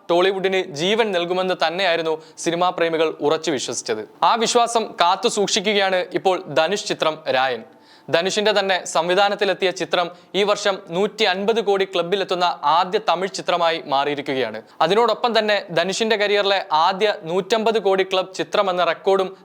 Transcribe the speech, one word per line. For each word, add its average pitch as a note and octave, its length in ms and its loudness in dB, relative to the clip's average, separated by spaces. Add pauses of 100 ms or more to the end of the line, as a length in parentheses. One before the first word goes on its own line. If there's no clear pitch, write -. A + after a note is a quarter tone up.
(100)
ടോളിവുഡിന് F#3+ 520 2 (200)
ജീവൻ G#3+ 240 2 (100)
നൽകുമെന്ന് F3+ 480 -2
തന്നെയായിരുന്നു E3+ 500 0 (300)
സിനിമാ F3 320 0
പ്രേമികൾ E3 340 0 (160)
ഉറച്ചു D#3 300 0
വിശ്വസിച്ചത്. A2+ 460 -4 (280)
ആ A3 40 4 (100)
വിശ്വാസം A#3 400 2 (180)
കാത്തു F#3 260 2 (100)
സൂക്ഷിക്കുകയാണ് G3 640 2 (200)
ഇപ്പോൾ F#3 180 2 (220)
ധനുഷ് F#3 200 2 (100)
ചിത്രം D#3+ 260 0 (180)
രായൻ. B2+ 260 0 (540)
ധനുഷിന്റെ G3+ 420 2
തന്നെ G3 200 2 (160)
സംവിധാനത്തിലെത്തിയ F#3+ 760 2 (100)
ചിത്രം F3 260 -2 (320)
ഈ G3+ 100 2
വർഷം G3+ 260 0 (220)
നൂറ്റി G#3 360 -2
അൻപത് G3+ 340 -2
കോടി G3 260 0
ക്ലബിലെത്തുന്ന F3+ 540 -2 (320)
ആദ്യ F#3 200 0 (120)
തമിഴ് F#3 280 -2
ചിത്രമായി E3 400 0 (140)
മാറിയിരിക്കുകയാണ്. C3+ 640 -2 (260)
അതിനോടൊപ്പം A3 540 2
തന്നെ G#3+ 180 2 (220)
ധനുഷിന്റെ G3+ 440 0
കരിയറിലെ G3+ 380 2 (260)
ആദ്യ G3 280 0 (160)
നൂറ്റമ്പത് G#3 560 0
കോടി F#3+ 260 2
ക്ലബ് F#3 280 -2
ചിത്രം G3 320 0
എന്ന F3+ 200 0
റെക്കോർഡും F#3+ 360 0 (160)